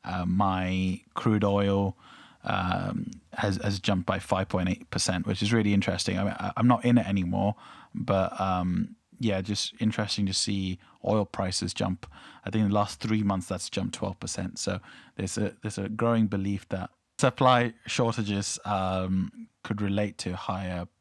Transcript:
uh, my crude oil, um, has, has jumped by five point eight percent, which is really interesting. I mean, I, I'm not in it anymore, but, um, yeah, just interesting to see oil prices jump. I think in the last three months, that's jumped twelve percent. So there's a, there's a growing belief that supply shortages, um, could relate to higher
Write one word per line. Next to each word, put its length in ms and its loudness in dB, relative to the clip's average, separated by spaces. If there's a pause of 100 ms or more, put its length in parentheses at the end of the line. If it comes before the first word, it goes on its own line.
uh, 220 -2
my 720 0 (140)
crude 300 4
oil, 520 2 (480)
um, 680 -2 (220)
has, 240 0
has 240 -2
jumped 260 0
by 140 0
five 280 -2
point 200 0
eight 220 -4
percent, 360 -2
which 160 -2
is 100 2
really 220 4
interesting. 460 0
I 40 0
mean, 140 -2
I, 180 -6
I'm 120 4
not 160 4
in 140 6
it 80 2
anymore, 500 0 (380)
but, 460 0
um, 540 0 (260)
yeah, 200 0
just 380 -4
interesting 480 0
to 80 -2
see 440 -2 (280)
oil 180 2
prices 480 -4
jump. 340 -4 (380)
I 60 -6
think 140 2
in 40 2
the 60 2
last 260 0
three 220 0
months, 240 0
that's 240 -6
jumped 240 -4
twelve 260 -6
percent. 380 -6
So 220 -4 (360)
there's 220 -4
a, 240 0
there's 160 -6
a 100 -4
growing 380 4
belief 420 -2
that 220 -6 (280)
supply 540 6 (140)
shortages, 800 0
um, 840 0 (140)
could 180 -4
relate 380 -2
to 180 -6
higher 500 -6 (140)